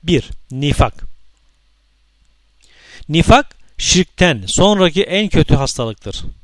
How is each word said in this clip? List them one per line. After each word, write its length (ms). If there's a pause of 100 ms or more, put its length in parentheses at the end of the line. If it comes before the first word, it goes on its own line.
Bir, 220 (260)
nifak. 540 (2000)
Nifak, 480 (220)
şirkten 680
sonraki 560
en 260
kötü 260
hastalıktır. 720 (200)